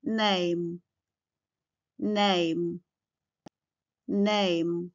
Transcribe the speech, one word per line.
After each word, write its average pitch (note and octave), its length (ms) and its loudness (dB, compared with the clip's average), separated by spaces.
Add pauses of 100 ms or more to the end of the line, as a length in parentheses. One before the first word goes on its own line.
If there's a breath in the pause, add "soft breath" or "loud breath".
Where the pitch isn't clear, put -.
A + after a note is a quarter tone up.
，name，name，name F3 - -2